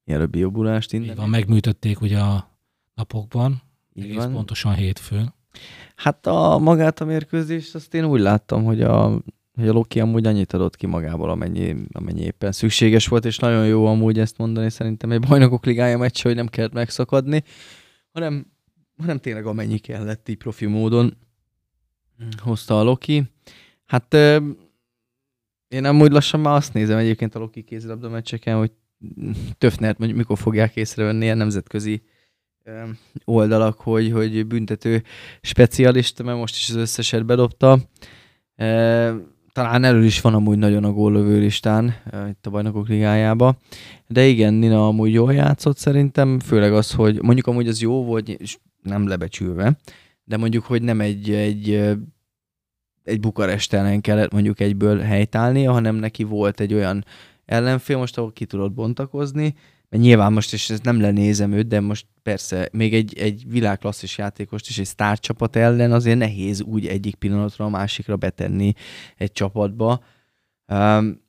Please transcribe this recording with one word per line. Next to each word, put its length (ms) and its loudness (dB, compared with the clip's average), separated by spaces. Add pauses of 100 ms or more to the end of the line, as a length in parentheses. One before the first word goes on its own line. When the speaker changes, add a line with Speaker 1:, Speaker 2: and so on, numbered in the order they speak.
Speaker 1:
mielőbbi 360 -2
jobbulást 540 -2
innen. 160 -6
Speaker 2:
Így 60 -12
van, 140 -4
megműtötték 720 0
ugye 180 0
a 380 -2 (360)
napokban, 680 -4 (320)
Speaker 1:
Így 100 -12
Speaker 2:
egész 120 -12
Speaker 1:
van. 180 -6
Speaker 2:
pontosan 400 -4
hétfőn. 600 -4 (640)
Speaker 1:
Hát 320 -4
a, 300 2
magát 440 4
a 40 -6
mérkőzést, 720 -6
azt 180 -16
én 120 -2
úgy 140 2
láttam, 440 0
hogy 180 0
a, 260 4 (460)
hogy 140 -2
a 40 2
Loki 280 0
amúgy 260 0
annyit 280 0
adott 220 -2
ki 100 -10
magából, 440 -4
amennyi, 460 -4 (160)
amennyi 300 -8
éppen 300 -6
szükséges 560 2
volt, 180 0
és 120 -6
nagyon 300 0
jó 180 2
amúgy 340 2
ezt 180 -4
mondani 320 -4
szerintem 420 -6
egy 80 0
Bajnokok 460 4
Ligája 320 2
meccs, 240 -4
hogy 140 0
nem 120 -4
kellett 260 -6
megszakadni, 680 -2 (680)
hanem, 340 -6 (520)
hanem 220 -4
tényleg 260 -8
amennyi 320 -4
kellett 520 -10
így 80 -8
profi 280 -8
módon 520 2 (1300)
hozta 360 -2
a 40 2
Loki. 400 0 (600)
Hát, 280 -4
ö, 240 6 (1300)
én 180 -4
amúgy 260 8
lassan 280 2
már 160 2
azt 180 -2
nézem 240 0
egyébként 380 -2
a 40 -10
Loki 240 -14
kézilabda 460 -14
meccseken, 480 -6
hogy 140 0 (840)
Töffnert 400 0
mondjuk 220 -2
mikor 180 -2
fogják 380 0
észrevenni 480 -4
ilyen 140 0
nemzetközi, 640 -4 (640)
ö, 200 -16 (420)
oldalak, 540 2
hogy, 320 0
hogy 340 -2
büntető 580 -2 (380)
specialista, 840 4
mert 140 -6
most 180 -8
is 140 -6
az 60 -4
összeset 500 -2
bedobta. 540 4 (760)
Ö, 600 0 (380)
talán 300 0
elől 200 6
is 180 4
van 120 4
amúgy 240 2
nagyon 260 2
a 80 0
góllövő 480 4
listán, 560 0 (160)
ö, 160 -10
itt 180 -12
a 40 -10
Bajnokok 380 -4
Ligájába. 720 2 (500)
De 180 4
igen, 280 6
Nina 340 4
amúgy 260 2
jól 200 4
játszott 440 2
szerintem, 640 2
főleg 340 2
az, 180 2
hogy 300 2
mondjuk 260 4
amúgy 200 0
az 140 -4
jó 220 0
volt, 260 -4
és 280 -12 (240)
nem 260 -2
lebecsülve, 720 -2 (460)
de 140 -6
mondjuk, 260 -2
hogy 180 -2
nem 200 0
egy, 300 -4
egy, 380 -2
ö, 240 2 (1120)
egy 160 -4
Bukarest 540 -4
ellen 280 0
kellett 300 0
mondjuk 280 0
egyből 400 0
helytállnia, 720 0
hanem 240 0
neki 280 -6
volt 360 -2
egy 140 -2
olyan 320 -2 (400)
ellenfél 520 -2
most, 200 -6
ahol 140 -6
ki 140 -12
tudott 260 -4
bontakozni, 840 -4 (340)
mert 140 2
nyilván 300 8
most, 200 -2
és 160 -6
ez 100 -6
nem 220 0
lenézem 500 0
őt, 160 0
de 120 0
most 260 -6 (180)
persze 480 -6
még 220 -2
egy, 240 0
egy 300 -6
világklasszis 680 -4
játékost 520 -10
és 100 -10
egy 60 -4
sztárcsapat 720 -4
ellen 360 2
azért 260 2
nehéz 440 -4
úgy 260 -6
egyik 280 -6
pillanatra 500 -4
a 40 -4
másikra 480 -6
betenni 560 -2 (440)
egy 140 -6
csapatba. 720 -2 (640)
Öm, 640 0